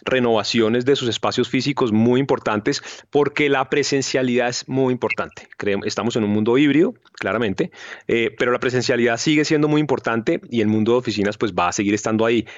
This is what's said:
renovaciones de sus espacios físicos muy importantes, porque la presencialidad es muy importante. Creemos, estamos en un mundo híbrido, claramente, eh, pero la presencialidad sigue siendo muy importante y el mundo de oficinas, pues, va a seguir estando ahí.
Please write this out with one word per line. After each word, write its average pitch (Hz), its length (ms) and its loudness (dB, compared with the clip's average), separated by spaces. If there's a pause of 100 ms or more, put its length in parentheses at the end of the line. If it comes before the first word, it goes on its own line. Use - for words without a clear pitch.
renovaciones 117 800 2
de 135 120 2
sus 123 120 -4
espacios 113 400 -2
físicos 127 440 -2
muy 120 280 4
importantes, 120 600 -2 (260)
porque 143 400 2
la 131 220 0
presencialidad 131 800 0
es - 180 -8
muy 131 240 0
importante. - 640 -6
Creemos, 101 300 -2
estamos 107 300 -4
en 110 80 2
un 104 60 0
mundo 107 280 2
híbrido, 151 340 4 (220)
claramente, 107 560 -2 (360)
eh, 113 300 0
pero 123 160 0
la 120 80 0
presencialidad 120 560 0
sigue 151 300 0
siendo 151 200 2
muy 151 140 2
importante 127 720 -2
y 117 100 -2
el 107 140 2
mundo 110 160 2
de 123 80 4
oficinas, 104 400 -2
pues, 101 160 -4
va 90 140 0
a 87 40 -2
seguir 101 220 0
estando 110 320 0
ahí. 117 320 0